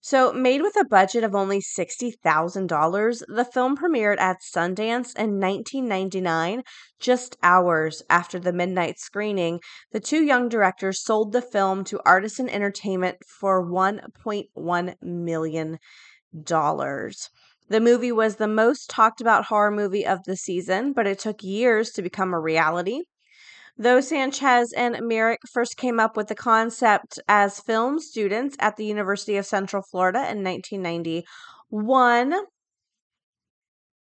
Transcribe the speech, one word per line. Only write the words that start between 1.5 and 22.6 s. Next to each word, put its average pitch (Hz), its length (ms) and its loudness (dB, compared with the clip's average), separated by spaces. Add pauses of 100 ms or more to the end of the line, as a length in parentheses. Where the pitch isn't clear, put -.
sixty - 480 -8
thousand 170 600 0
dollars, 196 580 0
the 233 180 -2
film 262 320 -2
premiered 254 400 0
at 185 240 0
Sundance 214 760 -4
in 208 220 -2
nineteen 220 500 -4
ninety-nine, 190 760 -2 (360)
just - 440 -2
hours 170 680 4
after 175 300 0
the 180 120 -2
midnight 180 460 -2
screening. 190 640 -4 (320)
The 220 80 -4
two 302 240 0
young 247 260 2
directors 196 540 0
sold 214 300 -2
the 240 100 0
film 196 400 -2
to 196 200 -8
Artisan 202 460 2
Entertainment 196 680 -4 (220)
for 190 220 2
one 185 400 0 (220)
point 208 320 -6
one 175 480 -2
million 160 760 -4 (640)
dollars. 151 840 -2 (400)
The 214 100 2
movie 240 320 4
was 220 260 0
the 214 100 -2
most 220 420 0
talked 226 320 2
about 220 240 4
horror 208 240 2
movie 208 380 -2
of 190 160 -2
the 190 120 -6
season, 185 580 -4
but 240 120 0
it 196 140 -2
took 214 240 -8
years 220 480 0
to - 100 -8
become 185 320 -4
a 165 60 -2
reality. 165 640 0 (720)